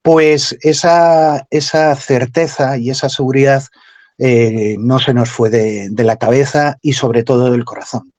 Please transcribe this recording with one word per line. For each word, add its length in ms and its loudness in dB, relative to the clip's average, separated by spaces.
pues 600 2
esa, 880 2
esa 460 0
certeza 800 -2
y 120 -4
esa 200 -4
seguridad, 540 0
eh, 640 0
no 200 0
se 140 -2
nos 160 0
fue 200 -2
de, 400 -2
de 140 -2
la 140 0
cabeza 640 0
y 120 -2
sobre 300 -2
todo 280 0
del 140 -2
corazón. 540 -12